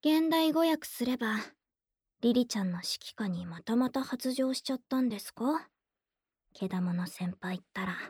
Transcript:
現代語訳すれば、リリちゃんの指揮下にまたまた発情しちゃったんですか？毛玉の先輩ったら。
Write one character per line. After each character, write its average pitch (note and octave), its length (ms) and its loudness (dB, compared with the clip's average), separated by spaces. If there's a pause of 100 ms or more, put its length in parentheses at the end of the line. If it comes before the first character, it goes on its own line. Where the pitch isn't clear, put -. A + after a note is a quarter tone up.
現 D#4 300 4
代 D#4+ 220 4
語 D#4 80 4
訳 D#4+ 260 4
す - 200 -4
れ B3+ 100 0
ば、 G#3+ 200 0 (840)
リ A#3 140 4
リ B3 120 4
ち A3+ 120 -4
ゃ G3+ 40 0
ん F#3 80 0
の F3 80 -4
指 - 340 -8
揮 - 40 -20
下 G#3+ 120 -2
に F3 180 -4
ま E3+ 160 -12
た A3+ 140 0
ま B3+ 140 2
た C4 140 -2
発 B3+ 280 -4
情 C4 200 0
し C4 100 -4
ち C4+ 100 -4
ゃ C4 40 -2
っ - 20 -6
た C4 220 -2
ん B3+ 80 2
で G#3+ 100 -4
す - 140 -12
か？ C#4 360 -2 (840)
毛 F#3+ 160 -4
玉 F3+ 240 0
の F3 140 -2
先 F3+ 340 -6
輩 F#3 160 -4
っ F3+ 60 -10 (100)
た F#3+ 140 -4
ら。 F3+ 80 -4 (160)